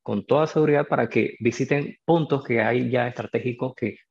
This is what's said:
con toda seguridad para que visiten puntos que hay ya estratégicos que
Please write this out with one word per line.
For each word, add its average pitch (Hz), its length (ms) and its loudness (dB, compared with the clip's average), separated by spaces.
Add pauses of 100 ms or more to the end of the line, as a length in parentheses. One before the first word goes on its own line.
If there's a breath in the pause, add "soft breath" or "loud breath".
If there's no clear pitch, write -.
con - 240 -4
toda 151 220 2
seguridad 147 400 2
para 127 200 0
que - 320 0
visiten 143 640 -2
puntos 156 400 2
que 117 180 0
hay 120 300 0
ya 123 160 0
estratégicos 120 640 -6
que - 240 -6 (140)